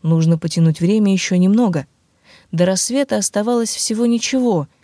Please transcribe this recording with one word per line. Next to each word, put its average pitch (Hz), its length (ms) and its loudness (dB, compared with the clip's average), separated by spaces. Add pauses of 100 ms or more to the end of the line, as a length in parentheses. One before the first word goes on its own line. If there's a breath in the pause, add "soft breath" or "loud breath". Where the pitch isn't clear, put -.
Нужно 160 340 2
потянуть 165 420 0
время 202 320 2
ещё 185 260 0
немного. 185 500 2 (640 soft breath)
До 175 140 0
рассвета 226 520 -2
оставалось 220 560 -2
всего 226 320 -4
ничего, 233 640 0 (160)